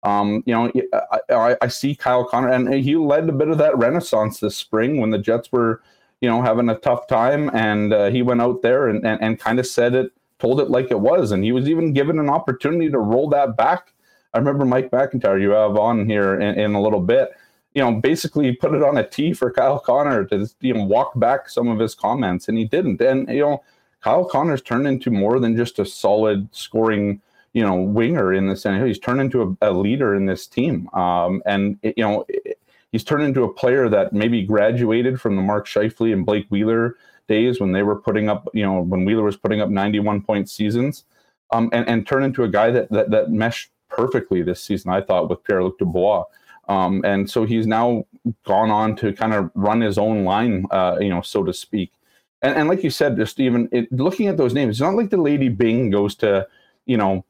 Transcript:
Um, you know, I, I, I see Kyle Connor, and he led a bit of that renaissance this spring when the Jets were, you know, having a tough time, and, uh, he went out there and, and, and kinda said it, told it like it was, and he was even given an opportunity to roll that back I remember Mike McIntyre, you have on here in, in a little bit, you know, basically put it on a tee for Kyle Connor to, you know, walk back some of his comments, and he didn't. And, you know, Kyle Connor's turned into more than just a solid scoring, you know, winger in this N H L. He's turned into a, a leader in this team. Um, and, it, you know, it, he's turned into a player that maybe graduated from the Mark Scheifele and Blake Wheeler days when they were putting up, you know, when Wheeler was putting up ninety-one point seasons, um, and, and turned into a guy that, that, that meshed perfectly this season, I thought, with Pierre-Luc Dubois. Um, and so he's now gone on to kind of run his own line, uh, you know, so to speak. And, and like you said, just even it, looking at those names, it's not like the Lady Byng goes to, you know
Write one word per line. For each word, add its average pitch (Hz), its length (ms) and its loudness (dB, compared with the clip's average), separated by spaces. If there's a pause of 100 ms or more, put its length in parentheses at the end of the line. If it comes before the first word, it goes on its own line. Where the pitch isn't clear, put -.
Um, 101 420 0
you 123 80 0
know, 117 180 2 (400)
I, 110 220 -2
I, 120 300 4
I 123 60 0
see 139 260 -4
Kyle 123 320 0
Connor, 123 240 0
and 127 240 2
he 139 200 0
led 156 320 2
a 160 60 0
bit 147 160 0
of 160 80 0
that 151 220 2
renaissance 117 600 0
this 107 160 -2
spring 127 460 -2
when 110 80 0
the 110 100 0
Jets 113 320 -2
were, 117 300 0 (400)
you 123 80 0
know, 117 140 2
having 117 260 2
a 113 60 2
tough - 320 -2
time, 135 480 0
and, 107 360 0
uh, 104 200 2
he 123 100 0
went 120 220 2
out 123 180 0
there 127 280 2
and, 107 180 -2
and, 110 160 0
and 110 200 -2
kinda 123 220 0
said 123 300 0
it, 127 180 0 (260)
told 127 220 0
it 139 80 0
like 127 220 0
it 110 100 0
was, 127 320 2
and 95 100 0
he 110 100 0
was 131 180 0
even 160 240 0
given 147 240 0
an 147 100 0
opportunity 156 640 -2
to 139 80 0
roll 120 320 2
that 139 260 0
back 156 360 0 (420)
I - 40 2
remember 139 260 0
Mike 131 260 0
McIntyre, 120 500 0
you 101 100 2
have 104 280 4
on 110 280 2
here 101 340 2
in, 101 180 0
in 104 160 0
a 101 80 0
little 107 180 2
bit, 117 300 2 (440)
you 143 80 0
know, 120 100 2
basically 135 600 0
put - 220 -2
it 147 80 2
on 143 160 2
a 107 100 0
tee 156 240 -2
for - 180 -2
Kyle 135 280 2
Connor 135 480 0
to, 101 200 -2 (140)
you 127 140 0
know, 107 100 -2
walk 117 340 0
back 135 300 0
some 120 200 -2
of 110 100 0
his 110 160 -2
comments, 104 540 -2
and 113 100 0
he 110 60 0
didn't. 143 360 -2
And, 135 280 2
you 131 120 -2
know, 147 220 0 (380)
Kyle 151 240 2
Connor's 151 380 0
turned 127 240 -2
into 131 240 -2
more 110 300 2
than 113 160 2
just 117 220 -2
a 98 80 -2
solid 104 680 0
scoring, 104 680 -2 (300)
you 120 100 0
know, 98 140 2
winger 104 580 0
in 95 140 0
this 95 180 -4
N 98 80 0
H 95 60 0
L. 131 60 0
He's 107 120 -2
turned 127 220 -2
into 117 400 0
a, 107 100 2
a - 20 0
leader 104 420 0
in 98 120 0
this 95 200 -4
team. 123 420 -4
Um, 90 580 -2
and, 101 360 0
it, 107 140 -4
you 117 80 0
know, 104 240 -2
it, - 300 -8 (340)
he's 113 120 -4
turned 151 200 0
into 131 200 0
a - 80 -4
player 127 360 2
that 101 240 2
maybe 110 300 0
graduated 117 800 2
from 101 160 0
the 95 60 0
Mark 101 240 -2
Scheifele 110 460 0
and 98 140 0
Blake 104 240 0
Wheeler 113 460 0 (320)
days 120 320 2
when 95 120 0
they 98 100 2
were 104 140 0
putting 107 320 -2
up, 101 240 -4
you 110 100 -2
know, 95 200 0
when 92 220 0
Wheeler 107 180 2
was 101 140 -2
putting 107 240 -2
up 98 100 -2
ninety-one 104 520 0
point 101 280 -2
seasons, 120 540 -4 (460)
um, 117 220 0
and, 117 160 -2
and 113 180 0
turned 139 180 0
into 127 200 -2
a 110 40 -2
guy 104 220 2
that, 120 200 0
that, 104 200 0
that 107 200 2
meshed 113 400 -4 (180)
perfectly 113 540 -2
this 87 200 -4
season, 92 280 -6
I 95 100 0
thought, 87 300 0
with 87 140 -6
Pierre-Luc 92 340 -2
Dubois. 92 460 0 (440)
Um, 95 360 0
and 98 260 0
so 117 140 0
he's 113 220 -2
now 113 380 0 (400)
gone 107 260 2
on 110 260 0
to 107 160 -2
kind 110 200 -2
of 101 220 -2
run 104 260 0
his 104 180 -2
own 107 260 0
line, 98 460 0
uh, 90 300 0
you 101 100 0
know, 87 100 -2
so 98 240 -4
to 90 80 -4
speak. - 400 -6 (500)
And, 139 140 0
and 151 120 0
like 190 140 0
you 156 80 -2
said, 139 260 0
just 107 220 -4
even 120 320 0
it, 120 220 -2
looking 170 340 -2
at 190 100 -2
those 127 180 0
names, 127 220 0
it's 120 40 -4
not 175 140 0
like 214 160 -2
the 208 60 0
Lady 143 320 0
Byng 117 420 0
goes 101 260 0
to, 98 300 0 (400)
you 123 100 0
know 98 340 0